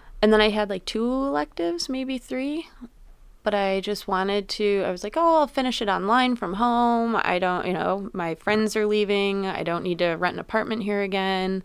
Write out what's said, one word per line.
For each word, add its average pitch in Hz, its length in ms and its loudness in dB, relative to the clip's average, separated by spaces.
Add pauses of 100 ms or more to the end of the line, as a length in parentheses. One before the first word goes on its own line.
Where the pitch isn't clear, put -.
(220)
And 214 100 6
then 214 80 6
I 214 100 4
had, 208 200 -2
like, 190 160 -8
two 220 200 -4
electives, 294 840 -2
maybe 262 280 -4
three. 269 500 -6 (760)
But 208 100 0
I 196 280 0
just 202 260 -6
wanted 196 420 0
to, 202 360 0
I 185 60 0
was 180 120 -8
like, - 140 -6
"Oh, 330 220 6
I'll 294 80 4
finish 254 340 -2
it 208 80 0
online 233 480 2
from 180 160 -4
home. 233 680 2
I 180 180 2
don't, 180 280 0
you 180 60 0
know, 185 400 -2
my 170 220 -4
friends 214 420 0
are 214 80 2
leaving. 202 600 2
I 190 180 -4
don't 170 200 -2
need 175 160 -2
to 175 140 2
rent 175 220 -2
an 175 40 -6
apartment 220 440 -2
here 202 180 -2
again." 190 640 -2